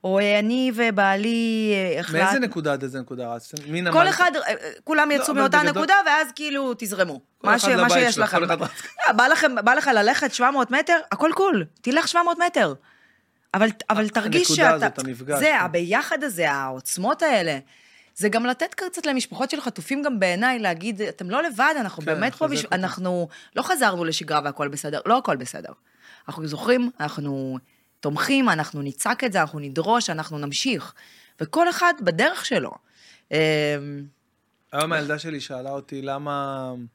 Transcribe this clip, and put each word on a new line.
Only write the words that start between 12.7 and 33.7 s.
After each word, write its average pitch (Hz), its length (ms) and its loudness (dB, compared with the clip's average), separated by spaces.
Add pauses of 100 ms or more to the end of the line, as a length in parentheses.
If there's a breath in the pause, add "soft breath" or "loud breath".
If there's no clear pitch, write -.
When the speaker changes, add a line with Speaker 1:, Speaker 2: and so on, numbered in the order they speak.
Speaker 1:
אבל, 214 160 4 (200)
אבל 214 160 2
Speaker 2:
ה-, 208 40 -4
Speaker 1:
תרגיש 220 400 2
Speaker 2:
הנקודה 320 60 2 (140)
Speaker 1:
שאתה, 311 160 4
Speaker 2:
הזאת, - 140 -2
המפגש. 131 400 -4
Speaker 1:
זה, 302 160 4
הביחד 190 680 0
הזה, 170 280 0
העוצמות 139 680 -4
האלה, 180 380 2 (560 soft breath)
זה 208 140 0
גם 226 160 0
לתת 254 280 -2
קצת 359 320 -8
למשפחות 262 440 -2
של 294 120 -6
חטופים 262 400 -6
גם 269 180 -2
בעיניי, 208 400 0
להגיד, 190 420 -4
"אתם 180 280 -8
לא 269 140 0
לבד, 285 360 0
אנחנו 180 240 -6
Speaker 2:
כן, - 20 -10
Speaker 1:
באמת 170 300 -2
פה 311 100 -2
Speaker 2:
לחזק 294 120 -2
Speaker 1:
בשב-, - 80 -4
Speaker 2:
אותם. 180 100 -2
Speaker 1:
אנחנו 180 520 -2 (280 loud breath)
לא 240 60 -2
חזרנו 220 440 0
לשגרה 156 380 -2
והכל 143 240 -4
בסדר." 147 380 -6
לא 233 120 4
הכל 190 180 0
בסדר. - 360 -10 (560 soft breath)
אנחנו 156 200 -8
זוכרים, 240 420 0 (100)
אנחנו 139 580 -6 (420)
תומכים, 240 500 0
אנחנו 151 320 -2
נצעק 214 420 -4
את 233 80 -2
זה, 185 100 0
אנחנו 151 180 -2
נדרוש, 165 500 -2
אנחנו 156 280 -8
נמשיך. 147 560 -4 (480 soft breath)
וכל 330 280 0
אחד 349 320 2
בדרך 208 440 0
שלו. 160 260 -2 (600 soft breath)
אמ, 143 60 0 (1300)